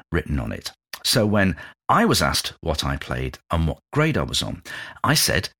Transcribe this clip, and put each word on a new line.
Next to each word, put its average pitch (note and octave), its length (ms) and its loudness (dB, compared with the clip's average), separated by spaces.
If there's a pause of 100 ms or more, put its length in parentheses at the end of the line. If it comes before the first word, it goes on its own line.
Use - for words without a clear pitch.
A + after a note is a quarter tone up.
(120)
written D2+ 280 0
on A1+ 120 -6
it. - 200 -10 (340)
So A2+ 200 4
when G2 300 4 (320)
I F3 160 4
was C#3+ 180 4
asked - 380 0
what D#2+ 240 -4
I C#2 140 -2
played C2 420 -6 (100)
and E2 160 2
what D2+ 140 -2 (140)
grade D3+ 240 2
I D#2+ 60 0
was A#1 200 -4
on, - 180 -8 (420)
I C#3+ 100 2
said, - 360 2 (100)